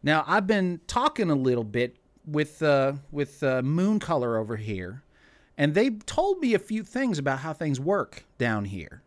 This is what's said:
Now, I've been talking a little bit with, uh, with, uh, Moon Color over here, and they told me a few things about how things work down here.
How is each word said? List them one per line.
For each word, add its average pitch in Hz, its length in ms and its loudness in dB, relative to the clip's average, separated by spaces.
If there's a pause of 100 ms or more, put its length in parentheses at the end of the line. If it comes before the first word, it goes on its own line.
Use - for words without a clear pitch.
Now, 151 240 2
I've 196 180 2
been 185 400 0
talking 240 460 0
a 147 40 4
little 123 280 2
bit 120 320 -2 (280)
with, 151 380 -4
uh, 139 320 4 (180)
with, 143 300 -4
uh, 131 220 2
Moon 180 360 2
Color 123 380 0
over 110 200 -4
here, 104 440 -8 (560)
and 147 160 2
they 220 160 4
told 359 500 0
me 254 140 2
a 196 60 4
few 214 240 -6
things 247 340 -2
about 135 220 -2
how 156 120 -8
things 147 280 -2
work 165 460 -2 (120)
down 107 280 0
here. 95 420 -10